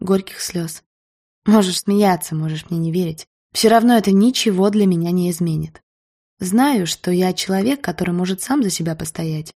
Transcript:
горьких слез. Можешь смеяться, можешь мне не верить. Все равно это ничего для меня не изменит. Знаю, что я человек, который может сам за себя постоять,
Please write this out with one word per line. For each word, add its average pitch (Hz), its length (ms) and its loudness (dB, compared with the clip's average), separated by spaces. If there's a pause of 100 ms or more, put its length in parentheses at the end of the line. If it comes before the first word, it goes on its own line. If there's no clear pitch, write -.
горьких 190 400 0
слез. 165 420 -8 (600)
Можешь 202 360 4
смеяться, 202 540 0
можешь 156 360 -6
мне 170 80 -4
не 165 140 -4
верить. 165 340 -6 (260)
Все - 160 2
равно 233 300 6
это 202 120 2
ничего 202 600 2
для 208 160 2
меня 170 240 0
не 180 200 0
изменит. 160 520 -4 (560)
Знаю, 220 480 2
что - 240 -6
я 180 240 2
человек, 202 480 -2
который 175 320 -4
может 180 260 -4
сам 277 220 -2
за 196 80 -2
себя 165 240 -4
постоять, 160 640 -10